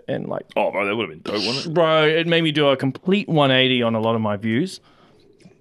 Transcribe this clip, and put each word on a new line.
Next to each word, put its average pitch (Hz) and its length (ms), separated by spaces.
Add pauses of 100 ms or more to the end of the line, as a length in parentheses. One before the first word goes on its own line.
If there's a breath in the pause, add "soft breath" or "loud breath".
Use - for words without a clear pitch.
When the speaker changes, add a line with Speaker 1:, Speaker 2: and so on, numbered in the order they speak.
Speaker 1:
and, - 180
like, - 160 (140)
Speaker 2:
Oh, 98 140
bro, 95 140
that 101 120
would've 104 120
been 78 120
dope, 104 240
wouldn't 135 220
it? 160 60
Speaker 1:
Bro, 160 340
it 160 200
made 170 160
me 160 80
do 147 160
a 135 80
complete 160 540
one 147 220
eighty 127 300
on 113 140
a 110 60
lot 113 140
of 113 60
my 104 140
views. 113 460 (800 soft breath)